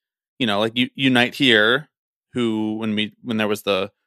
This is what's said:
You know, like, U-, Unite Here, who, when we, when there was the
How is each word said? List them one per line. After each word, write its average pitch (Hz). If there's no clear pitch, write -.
You 123
know, 101
like, 110
U-, 123
Unite 123
Here, 123
who, 110
when 107
we, 107
when 120
there 107
was 101
the 98